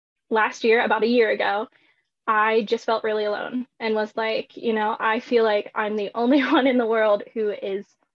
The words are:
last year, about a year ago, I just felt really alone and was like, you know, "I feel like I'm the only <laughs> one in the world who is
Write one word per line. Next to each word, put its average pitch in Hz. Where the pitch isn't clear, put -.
last 220
year, 226
about 220
a 233
year 233
ago, 208
I 220
just 226
felt 226
really 214
alone 240
and 226
was 214
like, 220
you 233
know, 220
"I 226
feel 233
like 208
I'm 214
the 202
only 247
<laughs> -
one 262
in 254
the 233
world 220
who 214
is 196